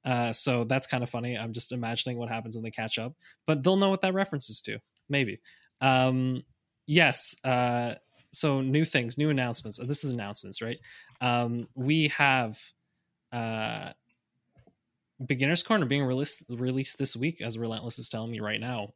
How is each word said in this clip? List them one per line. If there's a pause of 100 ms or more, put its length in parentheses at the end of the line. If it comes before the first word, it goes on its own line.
Uh,
so
that's
kinda
funny.
I'm
just
imagining
what
happens
when
they
catch
up, (340)
but
they'll
know
what
that
reference
is
to. (320)
Maybe. (420)
Um, (420)
yes.
Uh, (360)
so
new
things,
new
announcements.
This
is
announcements,
right? (440)
Um,
we
have, (720)
uh, (1300)
Beginner's
Corner
being
released,
released
this
week,
as
Relentless
is
telling
me
right
now,